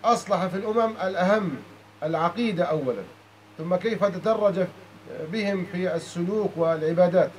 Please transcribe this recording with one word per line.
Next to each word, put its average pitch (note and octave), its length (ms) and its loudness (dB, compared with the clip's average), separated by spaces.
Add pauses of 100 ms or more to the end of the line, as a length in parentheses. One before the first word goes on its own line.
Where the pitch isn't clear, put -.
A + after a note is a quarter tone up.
أصلح G3 420 2
في E3+ 100 -4
الأمم A3 360 0 (100)
الأهم F#3+ 540 2 (460)
العقيدة E3+ 640 0
أولا، C3+ 380 -2 (560)
ثم F3 180 -2
كيف G3 280 0
تدرج F#3+ 640 2 (680)
بهم G3 400 -2
في F3 220 -2
السلوك F3 640 -2
والعبادات E3 840 4